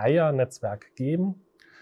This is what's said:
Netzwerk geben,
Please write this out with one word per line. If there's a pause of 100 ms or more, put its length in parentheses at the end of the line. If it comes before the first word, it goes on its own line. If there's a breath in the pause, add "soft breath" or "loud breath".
(320)
Netzwerk
geben, (400 loud breath)